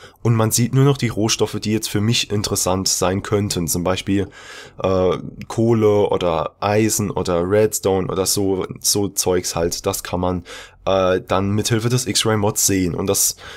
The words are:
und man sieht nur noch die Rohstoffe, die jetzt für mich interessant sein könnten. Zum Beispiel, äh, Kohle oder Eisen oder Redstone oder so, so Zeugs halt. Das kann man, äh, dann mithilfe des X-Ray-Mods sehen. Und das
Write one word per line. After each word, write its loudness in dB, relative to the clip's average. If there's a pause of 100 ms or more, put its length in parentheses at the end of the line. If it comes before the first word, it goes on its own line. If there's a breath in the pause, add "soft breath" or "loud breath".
(240 loud breath)
und 4
man 2
sieht 0
nur 4
noch 4
die -2
Rohstoffe, -2
die -2
jetzt -2
für -2
mich 0
interessant 0
sein 0
könnten. -2
Zum -2
Beispiel, 0 (540 loud breath)
äh, 2 (280)
Kohle 4
oder 0
Eisen 0
oder -2
Redstone 2
oder -2
so, 0 (140)
so 0
Zeugs -2
halt. -2
Das -4
kann -4
man, -2 (400 loud breath)
äh, 2
dann 0
mithilfe 0
des 0
X-Ray-Mods 0
sehen. 0
Und -4
das 0 (200 loud breath)